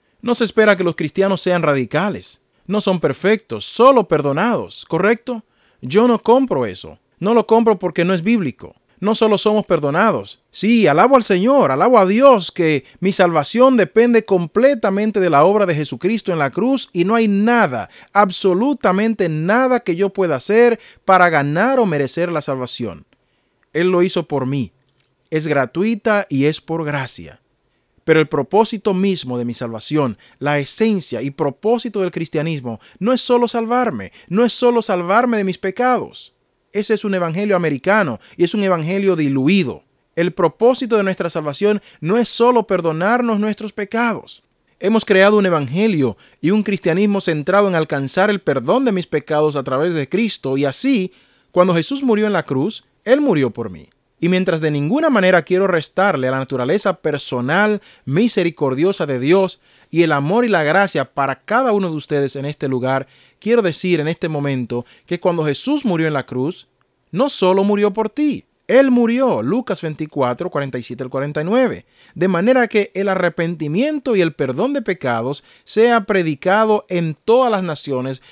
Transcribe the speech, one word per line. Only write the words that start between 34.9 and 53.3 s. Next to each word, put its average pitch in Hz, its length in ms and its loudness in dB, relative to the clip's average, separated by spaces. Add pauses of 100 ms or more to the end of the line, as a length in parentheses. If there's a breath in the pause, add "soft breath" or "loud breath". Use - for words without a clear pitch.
de 202 60 0
mis 185 140 -4
pecados. 214 800 -4 (360)
Ese 214 220 -2
es 175 100 -2
un 196 120 -2
evangelio 185 400 -2
americano 165 640 0 (180 loud breath)
y 170 60 2
es 170 100 0
un 208 100 0
evangelio 185 520 0
diluido. 139 680 0 (320)
El 175 180 -2
propósito 226 640 0
de 202 60 0
nuestra 180 280 -4
salvación 170 500 -2 (180 loud breath)
no 180 180 -2
es 240 120 0
solo 240 380 2
perdonarnos 196 720 0
nuestros 214 340 -4
pecados. 214 720 -6 (360)
Hemos 214 240 0
creado 202 340 6
un 196 100 2
evangelio 156 680 0 (260 soft breath)
y 165 100 0
un 214 100 2
cristianismo 196 600 0
centrado 180 460 0
en 185 60 -2
alcanzar 156 560 -2
el 202 100 -2
perdón 165 460 0
de 226 60 0
mis 185 160 -2
pecados 151 480 -2
a 139 80 -4
través 147 320 -2
de 143 120 -4
Cristo, 180 500 -2
y 139 80 0
así, 185 460 -2 (400 soft breath)
cuando 180 220 2
Jesús 269 300 -4
murió 214 240 0
en 208 60 -2
la 170 120 -2
cruz, 143 380 -4 (200)
Él 262 160 2
murió 160 300 0